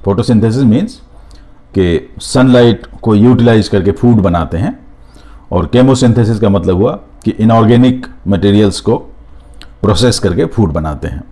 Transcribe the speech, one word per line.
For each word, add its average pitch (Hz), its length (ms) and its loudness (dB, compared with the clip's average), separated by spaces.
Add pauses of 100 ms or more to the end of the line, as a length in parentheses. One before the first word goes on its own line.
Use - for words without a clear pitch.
Photosynthesis 117 560 0
means 127 320 0 (760)
कि 90 440 -2
sunlight 123 680 2 (160)
को 110 120 0
utilize 113 540 4
करके 98 220 -2
food 120 260 2
बनाते 87 400 -2
हैं 143 300 -6 (680)
और 87 140 -2
chemosynthesis 120 760 0
का 107 80 0
मतलब 95 280 0
हुआ 101 220 -2 (260)
कि 110 60 -2
inorganic 113 760 2 (220)
materials 101 520 0
को 110 160 -2 (840)
process 104 360 0
करके 85 260 -2
food 82 280 -2
बनाते 78 360 -8
हैं। 64 240 -12